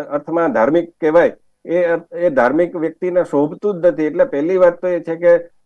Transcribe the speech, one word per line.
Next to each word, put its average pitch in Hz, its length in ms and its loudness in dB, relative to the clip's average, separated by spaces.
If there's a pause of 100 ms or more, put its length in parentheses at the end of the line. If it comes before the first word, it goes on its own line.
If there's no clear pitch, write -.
(100)
અર્થમાં 160 420 -2
ધાર્મિક 147 360 2 (120)
કહેવાય, 156 360 2 (280)
એ 170 180 -2
અર્થ, 170 300 -4
એ 175 180 0
ધાર્મિક 147 460 0
વ્યક્તિને 175 480 -4
શોભતું 165 580 -4
જ 175 40 2
નથી. 156 160 2
એટલે 160 220 0
પહેલી 160 320 -2
વાત 175 180 4
તો 180 140 -8
એ 175 120 -2
છે 165 160 -8
કે 170 240 4 (260)